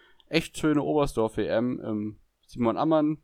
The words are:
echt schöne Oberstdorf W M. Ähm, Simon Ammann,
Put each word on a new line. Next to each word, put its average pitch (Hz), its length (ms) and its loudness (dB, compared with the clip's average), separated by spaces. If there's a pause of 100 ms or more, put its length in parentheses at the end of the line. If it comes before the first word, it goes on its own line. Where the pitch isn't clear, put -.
(280)
echt - 300 -2
schöne 151 260 2
Oberstdorf 143 540 0
W 98 100 -2
M. 117 360 0
Ähm, 107 360 -6 (260)
Simon 113 320 -2
Ammann, 151 460 2